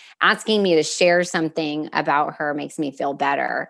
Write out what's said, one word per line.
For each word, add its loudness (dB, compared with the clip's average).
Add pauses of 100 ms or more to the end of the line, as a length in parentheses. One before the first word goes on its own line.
(240)
Asking 2
me 4
to 4
share 2
something -4
about 0
her -4
makes -10
me -4
feel -4
better. -2